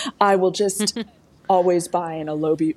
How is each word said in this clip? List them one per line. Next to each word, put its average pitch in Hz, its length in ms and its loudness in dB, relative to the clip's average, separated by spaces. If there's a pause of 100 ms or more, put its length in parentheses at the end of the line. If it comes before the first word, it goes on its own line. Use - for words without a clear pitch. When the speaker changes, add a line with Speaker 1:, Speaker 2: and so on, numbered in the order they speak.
(200)
Speaker 1:
I 202 160 4
will 185 160 2
just 208 460 -4 (260)
Speaker 2:
<laughs> - 240 -12
Speaker 1:
always 180 380 2
buy 170 280 -4
an 156 140 -8
Alobi-, 156 480 -2